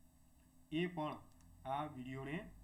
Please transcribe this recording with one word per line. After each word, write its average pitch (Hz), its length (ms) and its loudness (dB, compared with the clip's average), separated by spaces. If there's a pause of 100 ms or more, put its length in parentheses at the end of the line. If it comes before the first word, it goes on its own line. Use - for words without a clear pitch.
(720)
એ 160 160 6
પણ 151 300 2 (480)
આ 139 180 4
વીડિયોને 135 680 -2 (140)